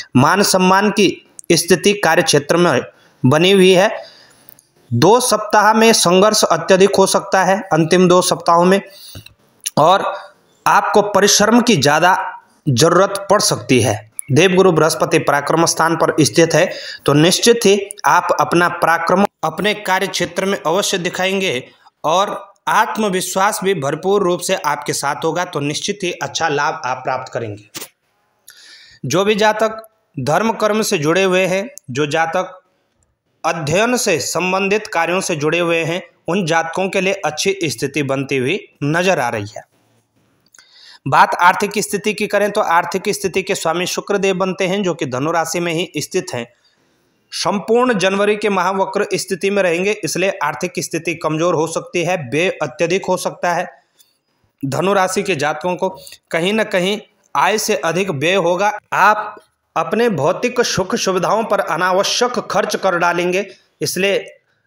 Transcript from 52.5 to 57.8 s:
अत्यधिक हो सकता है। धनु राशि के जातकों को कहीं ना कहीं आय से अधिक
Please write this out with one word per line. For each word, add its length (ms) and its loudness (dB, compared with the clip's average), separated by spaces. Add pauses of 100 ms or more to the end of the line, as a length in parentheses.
अत्यधिक 440 -2
हो 120 -2
सकता 340 -4
है। 160 -4 (920)
धनु 300 -2
राशि 300 0
के 140 -2
जातकों 400 -4
को 120 -2 (420)
कहीं 220 0
ना 140 0
कहीं 320 -2 (360)
आय 240 2
से 180 -2
अधिक 360 -2